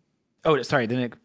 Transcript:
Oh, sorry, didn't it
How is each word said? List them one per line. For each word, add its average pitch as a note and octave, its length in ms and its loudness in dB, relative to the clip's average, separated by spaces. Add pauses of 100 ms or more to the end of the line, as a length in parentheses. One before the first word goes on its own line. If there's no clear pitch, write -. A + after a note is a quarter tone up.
(440)
Oh, D3+ 200 2
sorry, B2 240 0
didn't B2 180 -2
it A2+ 80 -8 (120)